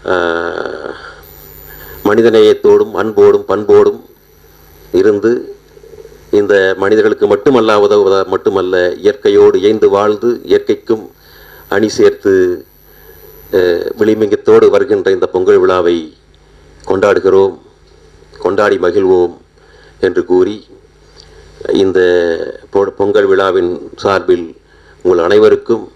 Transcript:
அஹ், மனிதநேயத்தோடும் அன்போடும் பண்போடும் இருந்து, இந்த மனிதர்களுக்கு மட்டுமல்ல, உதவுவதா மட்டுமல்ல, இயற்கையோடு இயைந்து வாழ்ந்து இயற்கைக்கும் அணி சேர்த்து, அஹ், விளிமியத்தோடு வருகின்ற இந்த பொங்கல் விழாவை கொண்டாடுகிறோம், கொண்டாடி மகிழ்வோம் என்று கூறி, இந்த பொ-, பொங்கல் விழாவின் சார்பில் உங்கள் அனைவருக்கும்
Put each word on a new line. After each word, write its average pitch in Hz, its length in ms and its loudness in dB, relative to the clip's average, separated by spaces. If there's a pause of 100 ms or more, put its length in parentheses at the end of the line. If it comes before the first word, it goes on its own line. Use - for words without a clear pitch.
அஹ், 85 880 -6 (1080)
மனிதநேயத்தோடும் 107 880 2
அன்போடும் 101 520 2
பண்போடும் 104 600 0 (880)
இருந்து, 104 640 -2 (760)
இந்த 101 460 2
மனிதர்களுக்கு 104 500 0
மட்டுமல்ல, 110 540 2
உதவுவதா 98 460 2
மட்டுமல்ல, 92 680 -2
இயற்கையோடு 101 680 2
இயைந்து 107 300 0
வாழ்ந்து 104 560 -2
இயற்கைக்கும் 104 680 -4 (580)
அணி 107 200 -2
சேர்த்து, 95 760 0 (880)
அஹ், 90 460 -2
விளிமியத்தோடு 107 720 2
வருகின்ற 98 400 0
இந்த 92 160 -2
பொங்கல் 92 320 0
விழாவை 87 580 -2 (680)
கொண்டாடுகிறோம், 95 720 0 (800)
கொண்டாடி 101 400 0
மகிழ்வோம் 90 600 0 (640)
என்று 90 240 -2
கூறி, 92 420 -2 (1040)
இந்த 92 280 0 (720)
பொ-, 98 180 0
பொங்கல் 101 360 -2
விழாவின் 95 720 -2
சார்பில் 90 600 -2 (460)
உங்கள் 90 220 0
அனைவருக்கும் 104 720 0